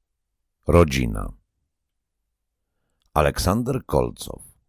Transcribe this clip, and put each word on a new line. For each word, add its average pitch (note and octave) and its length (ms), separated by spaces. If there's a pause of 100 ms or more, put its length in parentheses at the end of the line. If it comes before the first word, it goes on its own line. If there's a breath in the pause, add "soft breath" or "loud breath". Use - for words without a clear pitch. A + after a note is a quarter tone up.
(680)
Rodzina. C2 640 (1800)
Aleksander F2+ 720
Kolcow - 560 (260)